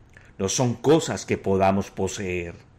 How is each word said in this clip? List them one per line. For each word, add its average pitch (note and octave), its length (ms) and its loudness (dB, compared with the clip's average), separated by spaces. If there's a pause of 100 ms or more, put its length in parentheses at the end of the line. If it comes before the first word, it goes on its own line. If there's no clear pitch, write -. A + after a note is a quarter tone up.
(380)
no F#2+ 100 -2
son A#2+ 280 0
cosas C#3 500 2
que A2 120 -2
podamos F#2+ 540 2
poseer, F2+ 640 -6 (240)